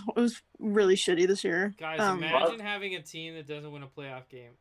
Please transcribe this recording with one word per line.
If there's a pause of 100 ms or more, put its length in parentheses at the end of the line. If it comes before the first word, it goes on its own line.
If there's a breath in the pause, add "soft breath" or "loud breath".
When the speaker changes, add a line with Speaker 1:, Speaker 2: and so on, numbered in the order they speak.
Speaker 1:
it
was (180)
really
shitty
this
year.
Speaker 2:
Guys,
Speaker 1:
Um,
Speaker 2:
imagine
having
a
team
that
doesn't
win
a
playoff
game.